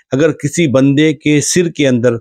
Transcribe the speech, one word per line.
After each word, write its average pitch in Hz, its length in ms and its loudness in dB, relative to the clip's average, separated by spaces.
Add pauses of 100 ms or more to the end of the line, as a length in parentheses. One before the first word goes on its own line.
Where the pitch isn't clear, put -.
(120)
اگر 151 200 0
کسی 151 360 -4
بندے 139 460 2
کے 151 280 0
سر 175 280 -2
کے 143 180 -2
اندر 120 340 0